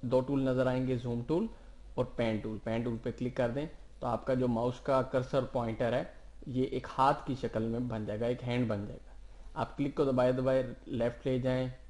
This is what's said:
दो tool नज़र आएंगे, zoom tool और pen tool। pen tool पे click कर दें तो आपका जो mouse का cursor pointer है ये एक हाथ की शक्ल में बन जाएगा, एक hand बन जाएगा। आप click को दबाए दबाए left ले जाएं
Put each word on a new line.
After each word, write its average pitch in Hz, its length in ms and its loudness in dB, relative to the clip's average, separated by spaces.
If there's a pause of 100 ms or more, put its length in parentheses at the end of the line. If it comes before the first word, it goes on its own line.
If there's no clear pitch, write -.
दो 127 160 4
tool 135 280 2
नज़र 127 180 4
आएंगे, 127 300 2
zoom 120 260 -2
tool 180 260 2 (480)
और 123 200 0
pen 110 220 2
tool। 107 180 -6
pen 113 260 -2
tool 117 140 -2
पे 120 140 -4
click 120 260 -2
कर 120 120 4
दें 143 180 -2 (340)
तो 127 60 -2
आपका 120 280 0
जो 127 120 4
mouse 123 320 2
का 131 220 4
cursor 127 420 0
pointer 117 500 0
है 156 200 -2 (340)
ये 127 180 2
एक 127 240 -4
हाथ 135 240 6 (140)
की 131 80 -2
शक्ल 110 280 -2
में 117 240 -2
बन 110 180 -4
जाएगा, 107 220 -2
एक 123 140 -2
hand 123 280 0
बन 101 180 0
जाएगा। - 260 -12 (480)
आप - 140 -4
click 143 220 -2
को 147 80 4
दबाए 127 280 6
दबाए 127 420 2 (120)
left 120 400 -2
ले 131 120 2
जाएं 127 340 0 (160)